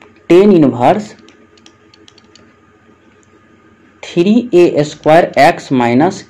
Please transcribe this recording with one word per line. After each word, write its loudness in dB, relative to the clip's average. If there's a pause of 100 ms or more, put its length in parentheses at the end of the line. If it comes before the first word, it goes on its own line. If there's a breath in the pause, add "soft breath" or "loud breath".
(300)
tan 4
इनवर्स 0 (3000)
थ्री -2
ए 2
स्क्वायर 0
एक्स 0
माइनस -2